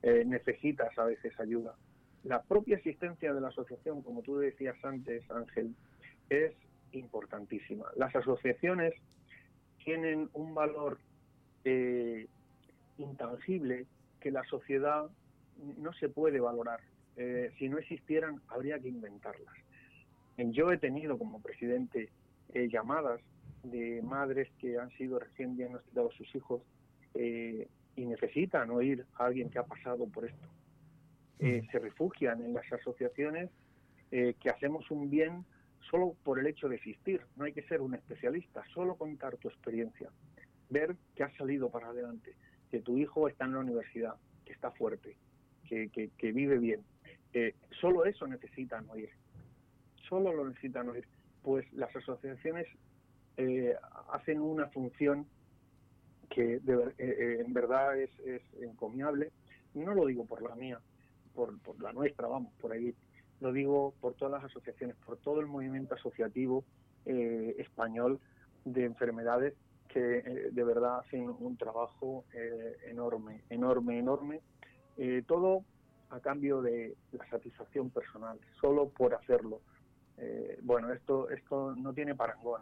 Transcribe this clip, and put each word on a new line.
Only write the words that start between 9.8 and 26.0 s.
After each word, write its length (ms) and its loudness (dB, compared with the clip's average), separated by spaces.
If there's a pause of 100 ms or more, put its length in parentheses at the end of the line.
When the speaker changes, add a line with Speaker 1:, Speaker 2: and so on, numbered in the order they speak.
Speaker 1:
tienen 480 0
un 220 -6
valor, 440 0 (680)
eh, 600 2 (720)
intangible 880 -2 (360)
que 100 -2
la 140 0
sociedad 680 0 (640)
no 160 -6
se 160 -2
puede 320 4
valorar. 400 0 (360)
Eh, 420 -2
si 100 -2
no 80 -2
existieran, 720 -2
habría 300 -4
que 100 -8
inventarlas. 680 -12 (840)
Eh, 120 0
yo 220 4
he 60 4
tenido 400 -2
como 240 -8
presidente, 680 -2 (460)
eh, 180 2
llamadas 480 0 (420)
de 400 -6
madres 460 -2 (100)
que 200 -2
han 140 -6
sido 260 -4
recién 400 -6
diagnosticados 560 -2